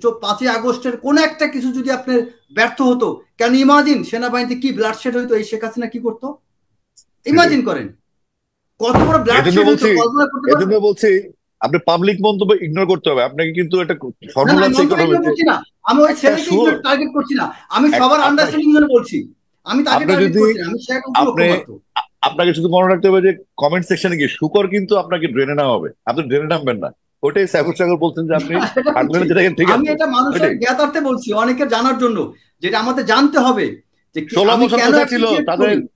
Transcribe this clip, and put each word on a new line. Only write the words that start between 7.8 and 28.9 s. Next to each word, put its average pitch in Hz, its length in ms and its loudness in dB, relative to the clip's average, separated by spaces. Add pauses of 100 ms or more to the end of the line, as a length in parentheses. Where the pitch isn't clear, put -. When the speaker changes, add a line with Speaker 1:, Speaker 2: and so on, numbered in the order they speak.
Speaker 1:
কত 240 160 0
বড় - 60 6
Speaker 2:
এজন্য 320 220 2
Speaker 1:
ব্লাডশেড 233 340 2
হইতো, - 80 4
Speaker 2:
বলছি, 214 300 4
Speaker 1:
কল্পনা 254 300 2
করতে 262 260 -2
পারেন? 190 180 2
Speaker 2:
এজন্য 214 60 2
বলছি 202 560 0 (280)
আপনি 143 260 -2
পাবলিক 175 360 2
মন্তব্য 208 320 0
ইগনোর 180 340 -2
করতে 170 220 0
হবে। 127 140 2
আপনাকে 156 300 -4
কিন্তু 180 280 -2
একটা 170 120 -4
Speaker 1:
না, 135 160 -10
না, - 260 -20
Speaker 2:
ফর্মুলা 240 300 4
Speaker 1:
আমি 254 80 2
Speaker 2:
আছে 269 80 2
Speaker 1:
অন্তত 294 120 2
ইগনোর - 160 2
Speaker 2:
ইকোনমিতে। - 200 2
Speaker 1:
করছি 330 140 0
না, - 200 0 (200)
আমি 247 180 2
ওই 302 80 6
Speaker 2:
একটা - 120 -4
Speaker 1:
ছেলেকে 311 200 2
Speaker 2:
শিওর। 349 260 2
Speaker 1:
ইগনোর 302 140 0
টার্গেট 277 320 -2
করছি 277 220 -4
না, - 180 -4 (160)
আমি 247 180 2
Speaker 2:
এক-, 302 80 2
Speaker 1:
সবার 254 160 2
Speaker 2:
আপনার 285 160 2
Speaker 1:
আন্ডারস্ট্যান্ডিং 294 480 2
জন্য 294 160 4
বলছি, - 420 0 (300)
আমি 220 200 -2
তাকে - 120 2
Speaker 2:
আপনি 151 120 0
Speaker 1:
টার্গেট 185 220 2
Speaker 2:
যদি, 180 100 2
Speaker 1:
করছি 214 200 4
না, 170 80 -8
আমি 233 120 -6
শেখ 254 280 -6
মুজিবুর 262 240 2
Speaker 2:
আপনি, 175 160 0
Speaker 1:
রহমান 180 200 0
তো। 107 120 -20 (160)
Speaker 2:
আ-, - 40 -2 (220)
আপনাকে 175 320 0
শুধু 165 160 -2
মনে 180 180 2
রাখতে 190 220 2
হবে 190 120 4
যে 185 220 0 (140)
কমেন্ট 165 300 -2
সেকশনে 180 280 -2
গিয়ে 143 120 -2
শুকর 196 400 -2
কিন্তু 196 300 -2
আপনাকে 170 300 -4
ড্রেনে 135 280 -2
নেওয়া 139 180 0
হবে, 87 160 -4 (160)
আপনি 127 180 -2
ড্রেনে 143 240 -2
নামবেন 143 300 -2
না। 82 140 -10 (320)
ওটাই 196 240 0
সাইফুর 165 280 0
সাগর 175 220 0
বলছেন 165 300 -4
যে 165 80 0
আপনি 165 200 -4
Speaker 1:
<laughs> - 260 -2
এটা 294 120 -2